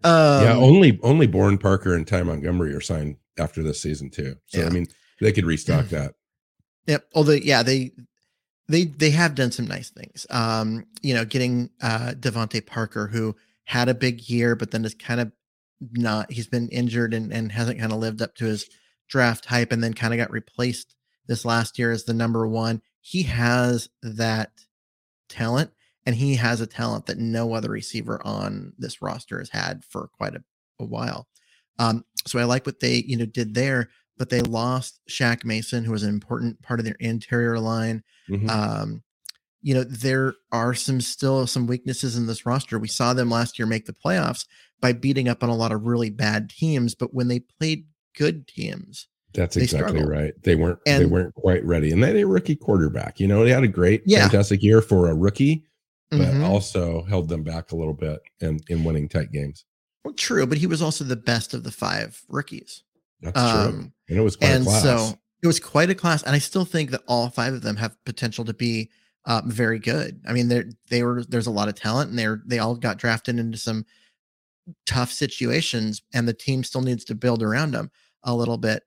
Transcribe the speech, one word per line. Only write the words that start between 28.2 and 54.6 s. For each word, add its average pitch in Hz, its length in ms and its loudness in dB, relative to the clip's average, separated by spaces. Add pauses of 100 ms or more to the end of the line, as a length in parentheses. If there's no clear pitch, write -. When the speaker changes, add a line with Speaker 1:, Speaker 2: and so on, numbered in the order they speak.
Speaker 1:
on - 540 -8
this - 240 -12
roster - 380 -10
has - 100 -14
had - 340 -6
for - 320 -12
quite - 200 -8
a, - 80 -18 (340)
a 120 60 -10
while. 113 420 -8 (540)
Um, 117 240 0 (240)
so 123 100 -4
I 120 60 0
like 123 200 0
what - 140 -10
they, 123 260 0
you 123 120 -4
know, 117 100 -2
did 107 280 -6
there, 127 340 0 (300)
but 123 120 -6
they 123 100 0
lost 120 600 -4 (100)
Shaq 120 340 -2
Mason, 113 400 -4
who 113 60 -4
was 107 140 -2
an 104 60 0
important 113 520 -4
part 120 160 -6
of 117 60 -2
their 110 160 -8
interior 117 580 -2
line. 113 460 -2 (260)
Speaker 2:
Mm-hmm. 101 180 -2
Speaker 1:
Um, 107 540 -2 (600)
you 139 120 0
know, 127 80 2
there 131 520 -2 (180)
are 120 220 0
some, 131 260 -2
still 131 480 0
some 127 180 -2
weaknesses 123 500 -4
in 120 120 -2
this 113 180 -6
roster. 120 320 -2
We 110 100 -6
saw 123 260 0
them 123 160 0
last 117 280 -2
year 113 80 -2
make 113 200 -2
the - 60 -14
playoffs - 540 -4 (340)
by 123 120 2
beating 127 360 0
up 120 160 -2
on 120 40 2
a 117 60 2
lot 113 160 0
of 107 160 -4
really 120 240 0
bad 107 400 -2
teams, 135 460 0
but - 180 -8
when 127 140 0
they 123 100 0
played 156 480 -6 (300)
good 151 320 -2
teams, - 580 -12 (260)
Speaker 2:
That's 90 220 0
Speaker 1:
they 85 80 2
Speaker 2:
exactly 78 380 0
Speaker 1:
struggled. 76 100 0
Speaker 2:
right. 76 320 -2
They 87 140 4
weren't, 82 280 0
they 147 100 6
Speaker 1:
And 90 180 6
Speaker 2:
weren't 90 220 0
quite 92 300 2
ready. 80 280 2
And 92 100 4
they 135 60 4
had 208 80 2
a 202 100 4
rookie 185 300 2
quarterback. - 640 0
You 98 80 2
know, 104 160 6
they 123 80 6
had 127 100 4
a 123 60 4
great, 95 360 4
Speaker 1:
Yeah. 196 180 8
Speaker 2:
fantastic 101 380 6